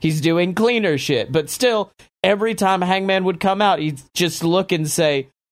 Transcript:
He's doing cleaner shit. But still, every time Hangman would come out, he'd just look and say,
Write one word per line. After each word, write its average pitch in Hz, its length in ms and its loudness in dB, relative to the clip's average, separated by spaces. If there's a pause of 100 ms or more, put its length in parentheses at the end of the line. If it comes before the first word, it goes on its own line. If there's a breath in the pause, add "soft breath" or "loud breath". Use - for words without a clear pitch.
He's 156 180 0
doing 170 360 2
cleaner 214 420 0
shit. 127 340 -2
But 151 180 -2
still, 226 440 0 (280 soft breath)
every 208 320 0
time 190 280 0
Hangman 190 420 0
would 185 160 -2
come 196 220 0
out, 190 180 2
he'd 151 220 -4 (120)
just 165 300 -2
look 180 300 0
and 156 160 -2
say, 143 400 0 (220)